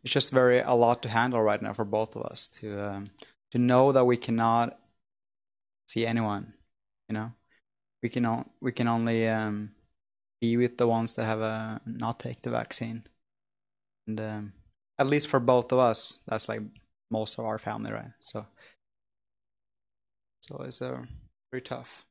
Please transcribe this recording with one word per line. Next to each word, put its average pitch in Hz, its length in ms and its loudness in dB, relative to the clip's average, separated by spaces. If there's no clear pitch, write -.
It's - 100 -4
just - 180 2
very, 127 280 6
a - 140 2
lot 120 300 4
to 113 60 -6
handle 117 320 2
right 104 200 2
now 107 120 -6
for 110 120 -4
both 107 300 -2
of 117 80 -6
us - 240 -6
to, 101 340 -10
um, 101 280 -8
to 120 80 0
know 127 320 6
that 131 140 6
we 123 120 6
cannot 117 640 0
see 113 200 -2
anyone, 107 460 -2
you 110 40 -6
know? 110 200 -6
We 120 80 -4
can 120 160 0
o-, 113 240 -2
we 127 100 -2
can 117 160 0
only, 113 400 2
um, 107 440 -2
be 117 180 0
with 120 200 0
the 123 100 2
ones 113 280 0
that 113 100 -4
have, 110 160 -2
uh, 110 440 -6
not 117 340 -6
take 117 220 -10
the 120 80 -8
vaccine. 117 540 -6
And, 110 120 -6
um, 107 340 -8
at 139 100 4
least 147 200 2
for 135 120 2
both 120 320 4
of 127 80 4
us, - 480 2
that's, - 220 -4
like, 110 120 -6
most 110 300 -4
of 113 60 -6
our 110 120 -4
family, 110 340 -8
right? 110 280 -10
So, 107 260 -6
so 139 240 -14
it's, 127 160 -12
uh, 127 220 -8
pretty 127 120 -10
tough. - 460 -14